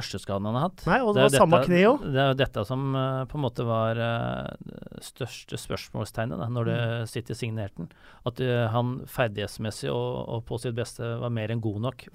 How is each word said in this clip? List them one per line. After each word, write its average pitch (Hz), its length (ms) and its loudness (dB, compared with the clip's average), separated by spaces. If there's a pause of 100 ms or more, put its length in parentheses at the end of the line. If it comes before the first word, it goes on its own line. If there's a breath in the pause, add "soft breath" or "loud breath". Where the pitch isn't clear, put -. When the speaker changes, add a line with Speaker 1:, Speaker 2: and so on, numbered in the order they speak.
Speaker 1:
første - 180 -6
skaden 98 300 -4
han 113 60 -2
har 151 160 0
hatt. - 160 -10
Speaker 2:
Nei, 202 180 4
og 208 100 2
det 131 60 4
Speaker 1:
Det 139 140 8
er - 40 6
Speaker 2:
var 208 80 10
samme 160 140 8
Speaker 1:
dette, 139 80 2
Speaker 2:
kne 180 160 8
også. 233 280 6
Speaker 1:
det 131 40 2
er 139 160 6
jo 135 80 0
dette 117 260 2
som, 135 300 0
eh, 131 300 0
på - 80 -10
en 147 100 -2
måte 120 220 -2
var, 113 320 2
eh, 117 580 -2 (440)
største - 600 -10
spørsmålstegnet - 800 -6
da, 120 80 -4
når 120 160 0
det 113 160 0
Speaker 2:
Mm. 117 280 -2
Speaker 1:
City 117 260 -6
signerte 110 420 -6
den. 85 120 -10 (360 soft breath)
At, 123 160 -4
eh, 120 280 2
han 120 360 0
ferdighetsmessig 110 880 -4
og, 123 380 -4
og 117 160 -6
på 127 120 -4
sitt 123 160 -4
beste 117 460 -6
var 120 80 -2
mer 110 200 -2
enn 117 120 -2
god 107 220 -2
nok - 320 -6